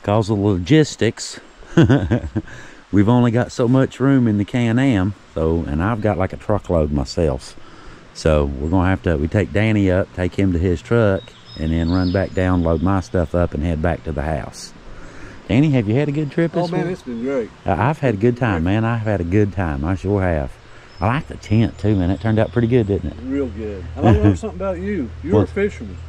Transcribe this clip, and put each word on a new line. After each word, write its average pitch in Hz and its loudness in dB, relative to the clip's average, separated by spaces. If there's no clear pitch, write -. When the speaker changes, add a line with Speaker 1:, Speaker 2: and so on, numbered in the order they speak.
Speaker 1:
'cause 104 2
of 107 2
logistics. 104 2
<laughs> - 8
We've 101 4
only 120 4
got 117 0
so 123 0
much 131 2
room 131 4
in 104 2
the 101 0
Can-Am, 117 2
so, 82 0
and 80 -2
I've 107 -2
got, 104 0
like, 92 -2
a - -12
truckload 85 0
myself. 69 -2
So 76 2
we're 69 -4
gonna 90 2
have 95 -2
to, 85 2
we 76 -2
take 92 0
Danny 101 2
up, 92 0
take 90 -4
him 98 2
to 85 0
his 87 0
truck, 107 2
and 80 -2
then 82 0
run 90 0
back 95 0
down, 90 2
load 80 2
my 95 0
stuff 87 -2
up, 87 0
and 73 -4
head 78 -2
back 82 -2
to 80 -6
the 71 -4
house. - -8
Danny, 143 4
have 123 2
you 107 2
had 147 2
a 147 -2
good 147 -4
trip 165 0
Speaker 2:
Oh, 170 0
Speaker 1:
this 175 -2
Speaker 2:
man, 175 -2
Speaker 1:
week? 180 -6
Speaker 2:
it's 180 -10
been - -8
great. 254 -4
Speaker 1:
Uh, 98 2
I've 131 0
had 127 0
a 101 -2
good 120 2
time, 113 0
Speaker 2:
It's 80 -2
been 98 2
Speaker 1:
man. 113 0
I've 117 -2
had 104 0
a 85 -2
good 101 2
time. 78 -4
I 90 0
sure 95 -2
have. 82 0
I 95 0
like 131 -2
the - -12
tent, 107 0
too, 107 0
man. 90 2
It 92 -2
turned 110 0
out 110 0
pretty 120 2
good, 117 4
didn't 85 -2
it? - -14
Speaker 2:
Real 135 -4
good. 104 -8
And - 2
I 117 8
learned 202 4
Speaker 1:
<laughs> - -
Speaker 2:
something 208 -8
about 185 -4
you. 185 -4
You're 170 -2
a 214 6
Speaker 1:
What? - 0
Speaker 2:
fisherman. 202 -6